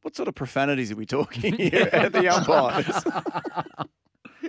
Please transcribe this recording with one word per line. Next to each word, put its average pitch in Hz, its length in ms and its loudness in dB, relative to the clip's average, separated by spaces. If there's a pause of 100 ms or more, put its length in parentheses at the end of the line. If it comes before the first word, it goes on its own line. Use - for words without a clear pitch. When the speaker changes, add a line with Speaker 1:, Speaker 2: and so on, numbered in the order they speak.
Speaker 1:
what - 140 -10
sort 359 120 -2
of - 60 -6
profanities 135 560 0
are 107 60 -6
we 110 100 -8
talking 135 480 -2
Speaker 2:
<laughs> - 20 -4
Speaker 1:
here 185 360 2
at 180 200 2
the 180 160 2
umpires? - 580 2
Speaker 3:
<laughs> - 1000 -6 (600)